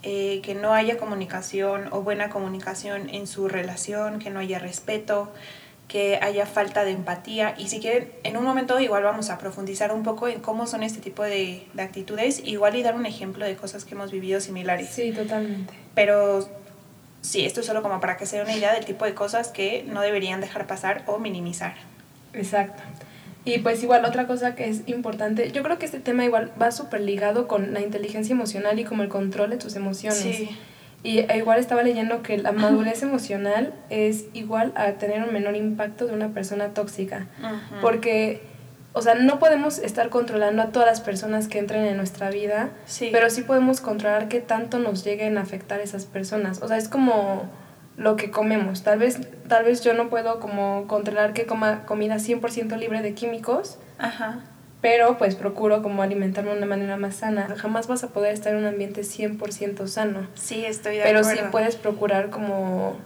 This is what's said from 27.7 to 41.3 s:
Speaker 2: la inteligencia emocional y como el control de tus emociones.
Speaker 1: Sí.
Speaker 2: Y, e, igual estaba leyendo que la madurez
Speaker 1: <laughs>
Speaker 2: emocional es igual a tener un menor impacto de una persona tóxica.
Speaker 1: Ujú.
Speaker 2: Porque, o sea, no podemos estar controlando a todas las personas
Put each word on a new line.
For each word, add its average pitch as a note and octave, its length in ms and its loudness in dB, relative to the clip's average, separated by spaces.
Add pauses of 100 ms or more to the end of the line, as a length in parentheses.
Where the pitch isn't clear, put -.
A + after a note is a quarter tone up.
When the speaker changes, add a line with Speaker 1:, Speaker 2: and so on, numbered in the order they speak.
Speaker 2:
la G#3 80 -2
inteligencia G#3 520 -4
emocional G#3 460 0
y A#3 60 -2
como G#3+ 180 -2
el G3+ 60 -2
control G3 400 0
de B3 80 -2
tus G#3+ 180 -8
emociones. G3 420 -2 (200)
Speaker 1:
Sí. G#3+ 120 -6 (560)
Speaker 2:
Y, A3 140 4
e, A3 200 2
igual A3+ 200 6
estaba A#3+ 240 2
leyendo A#3 400 2
que G#3 140 0
la G3+ 160 0
madurez A3 500 4
Speaker 1:
<laughs> - 0 -
Speaker 2:
emocional G#3+ 720 0 (160)
es G#3+ 440 0
igual A3 440 0
a G3+ 160 2
tener G#3 280 -2
un A3+ 120 -2
menor G#3 240 0
impacto G#3+ 500 -2
de A3+ 60 -2
una G#3+ 160 -2
persona G3+ 440 -4
tóxica. G3 540 -4 (140)
Speaker 1:
Ujú. G#3+ 400 -8
Speaker 2:
Porque, A3 600 2 (500)
o A#3+ 80 -2
sea, A3+ 140 6
no C#4 240 6
podemos D4+ 400 6
estar - 300 0
controlando A3 520 2
a A3+ 80 2
todas A#3 180 6
las A3+ 140 4
personas G#3+ 480 -2